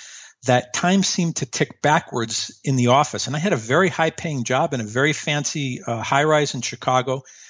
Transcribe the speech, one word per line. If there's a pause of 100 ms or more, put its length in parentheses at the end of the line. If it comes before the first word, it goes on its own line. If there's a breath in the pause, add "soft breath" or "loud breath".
(460 loud breath)
that
time
seemed
to
tick
backwards
in
the
office.
And
I
had
a
very
high-paying
job
in
a
very
fancy,
uh,
high-rise
in
Chicago, (260 loud breath)